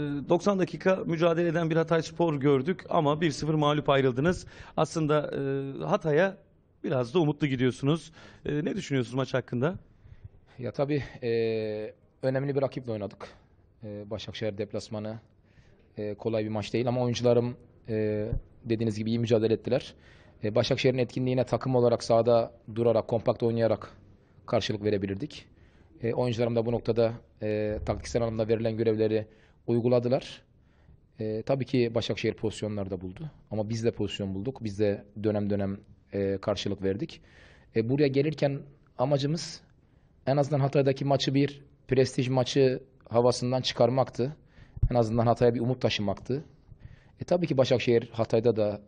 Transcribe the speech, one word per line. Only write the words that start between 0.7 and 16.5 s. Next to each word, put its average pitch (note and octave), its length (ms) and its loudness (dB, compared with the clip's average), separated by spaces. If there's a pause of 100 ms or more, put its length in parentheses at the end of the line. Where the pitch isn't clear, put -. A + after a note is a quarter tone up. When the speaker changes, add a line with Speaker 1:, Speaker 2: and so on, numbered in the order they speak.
Speaker 1:
mücadele E3+ 520 2
eden E3 220 0
bir D#3 60 2
Hatay D#3+ 260 2
Spor E3 320 0
gördük C#3+ 540 2
ama D3+ 320 2
bir E3+ 100 2
sıfır D3+ 240 -2
mağlup D3 340 2
ayrıldınız. C#3 580 2 (300)
Aslında, D3+ 540 0 (500)
e, D#3 40 -8
Hatay'a D#3 520 0 (480)
biraz B2+ 300 -2
da F3+ 40 4
umutlu D3 280 0
gidiyorsunuz. C3+ 680 0 (340)
E, D3 180 -4
ne A3+ 120 -4
düşünüyorsunuz C3 380 -4
maç C3 200 -4
hakkında? C3 400 -2 (840)
Speaker 2:
Ya A#2 140 -8
tabii, C#3+ 300 -2 (200)
e, A2 720 -2 (280)
önemli C3 340 -2
bir C#3 60 0
rakiple B2 300 -6
oynadık. G2+ 360 -8 (560)
E, G#2 260 -12
Başakşehir G#2 480 -6
deplasmanı, G#2+ 600 -8 (760)
e, G#2 180 -6
kolay A2 300 -2
bir G#2+ 60 -6